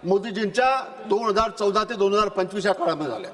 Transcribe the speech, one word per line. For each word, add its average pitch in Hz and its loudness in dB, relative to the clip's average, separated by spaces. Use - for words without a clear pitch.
मोदीजींच्या 220 0
दोन 214 2
हजार 220 2
चौदा 208 0
ते 220 -6
दोन 196 2
हजार 208 4
पंचवीस 190 -2
या 190 2
काळामध्ये 160 -2
झाल्या. 104 -8